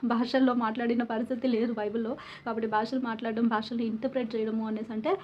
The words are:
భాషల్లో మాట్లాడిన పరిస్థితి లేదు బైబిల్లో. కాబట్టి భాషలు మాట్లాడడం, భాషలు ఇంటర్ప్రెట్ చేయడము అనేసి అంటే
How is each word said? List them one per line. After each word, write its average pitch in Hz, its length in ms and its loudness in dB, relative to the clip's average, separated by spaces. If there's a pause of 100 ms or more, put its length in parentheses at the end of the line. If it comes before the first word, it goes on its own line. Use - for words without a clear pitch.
భాషల్లో 247 500 4
మాట్లాడిన 233 480 2
పరిస్థితి 233 460 -2
లేదు 233 240 2
బైబిల్లో. 220 440 -2 (300)
కాబట్టి 220 220 -2
భాషలు 226 320 0
మాట్లాడడం, 226 480 0
భాషలు 226 340 0
ఇంటర్ప్రెట్ 233 540 -2
చేయడము 220 300 -2
అనేసి 220 260 -6
అంటే 294 320 0